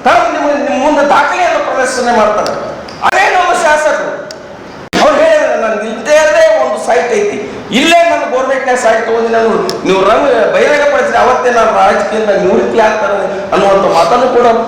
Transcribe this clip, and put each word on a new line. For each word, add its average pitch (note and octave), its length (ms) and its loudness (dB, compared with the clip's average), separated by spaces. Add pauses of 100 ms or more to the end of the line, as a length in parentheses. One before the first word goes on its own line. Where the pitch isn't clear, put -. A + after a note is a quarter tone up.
ಕರೆದು D4+ 280 2
ನಿಮ್ಮ, D4 380 -2
ನಿಮ್ಮ C4 140 -2
ಮುಂದೆ C#4+ 260 0
ದಾಖಲೆಯನ್ನು D4 500 0
ಪ್ರದರ್ಶನ A#3+ 580 -2
ಮಾಡ್ತಾರೆ. G#3 340 0 (520)
ಅದೇ F#4+ 320 0
ನಮ್ಮ F4+ 180 0
ಶಾಸಕರು - 760 -2 (720)
ಅವ್ರು D5 140 4
ಹೇಳಿದ್ರೆ, - 460 2
"ನಾನು A3 200 -2
ಇಲ್ಲದೆ A#3+ 340 -2
ಇರದೆ D#4 480 4
ಒಂದು - 220 -4
ಸೈಟ್ A#3+ 280 0
ಐತಿ, - 380 -4 (200)
ಇಲ್ಲೇ E4 380 4
ನನ್ನ C#4+ 260 -2
ಗೌರ್ಮೆಂಟ್ನಾಗ C4 400 -2
ಸೈಟ್ A3+ 320 0
ತಗೊಂಡು A3+ 220 -2
ನಾನು A3+ 560 0
ನೀವು F#3+ 160 2
ರಂಗ A#3+ 520 2
ಬಹಿರಂಗ C#4+ 400 2
ಪಡಿಸಿದ್ರೆ B3 240 0
ಅವತ್ತೇ B3 320 2
ನಾನು A3+ 220 2
ರಾಜಕೀಯದಿಂದ G#3 580 0
ನಿವೃತ್ತಿ G3 500 0
ಆಗ್ತಾರೆ" G#3+ 720 -2
ಅನ್ನುವಂಥ F#3+ 440 2
ಮಾತನ್ನು A#3+ 320 2
ಕೂಡ A#3 180 2 (220)